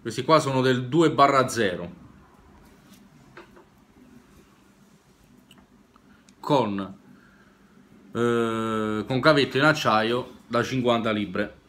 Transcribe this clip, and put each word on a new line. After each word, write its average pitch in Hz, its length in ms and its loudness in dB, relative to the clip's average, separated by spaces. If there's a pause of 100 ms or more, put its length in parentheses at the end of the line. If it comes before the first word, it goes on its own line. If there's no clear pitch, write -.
questi 120 220 -8
qua 160 160 4
sono 135 220 -2
del 127 260 0
due 151 240 2
barra 135 360 4
zero, 90 460 -4 (4000)
con, 101 580 -2 (1120)
eh, 113 920 -2
con 131 160 -2
cavetto 143 360 2
in 143 80 2
acciaio 123 840 0
da 117 160 0
cinquanta 117 480 0
libbre 104 580 -6